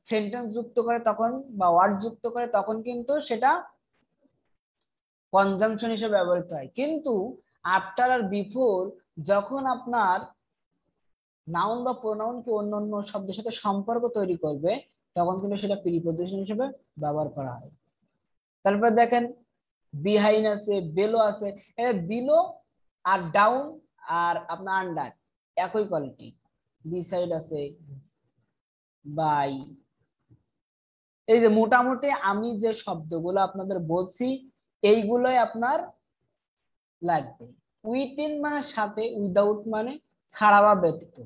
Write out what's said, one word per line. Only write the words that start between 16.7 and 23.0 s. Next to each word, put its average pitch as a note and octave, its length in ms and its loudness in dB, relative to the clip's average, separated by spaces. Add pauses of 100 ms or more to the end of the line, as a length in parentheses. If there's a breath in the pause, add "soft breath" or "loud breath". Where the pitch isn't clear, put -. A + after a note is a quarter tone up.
ব্যবহার D3+ 300 -2
করা C3 240 -8
হয়। - 180 -16 (920)
তারপর G#3 260 4
দেখেন A#3 440 4 (640)
behind G#3 520 4
আছে, G#3 340 -2
below G3 380 0
আছে। G#3 280 2
এখানে G3+ 600 -4
below C4 360 2 (600)